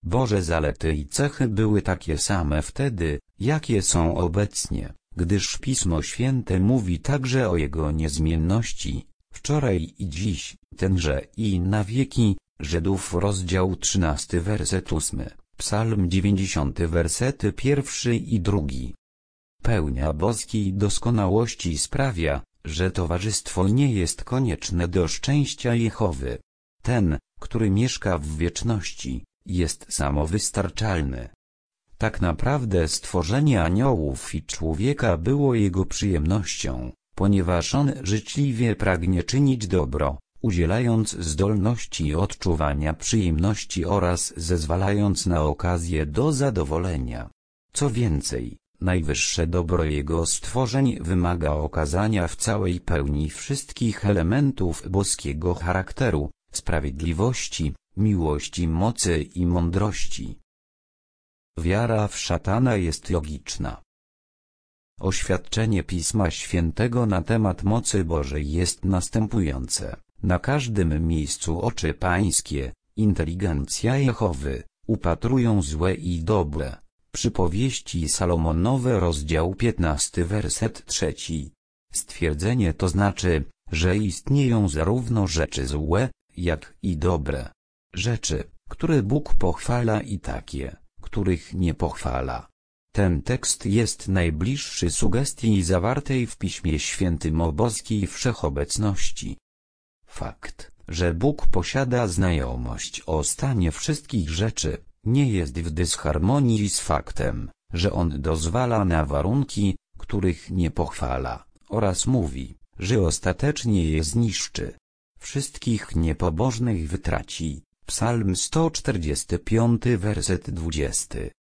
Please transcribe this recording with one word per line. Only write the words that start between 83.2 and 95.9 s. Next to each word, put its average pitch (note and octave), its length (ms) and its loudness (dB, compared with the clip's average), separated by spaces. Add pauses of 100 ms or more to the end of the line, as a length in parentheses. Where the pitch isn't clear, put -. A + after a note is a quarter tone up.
że F2+ 260 2
istnieją A2+ 720 2
zarówno G#2 580 0
rzeczy D2 400 -2
złe, D#2 420 0 (280)
jak F2 440 -2
i F#2 160 0
dobre. D2 520 0 (440)
Rzeczy, G#2+ 500 -2 (260)
które D#3+ 340 2
Bóg B2 300 2
pochwala A2 680 4
i G#2 180 -6
takie, - 560 -8 (260)
których F#2+ 520 -2
nie F2 200 2
pochwala. C2 720 -4 (440)
Ten F2+ 300 2
tekst - 440 -2
jest G#2+ 420 0
najbliższy F2+ 840 0
sugestii A2 720 2
zawartej A2+ 640 0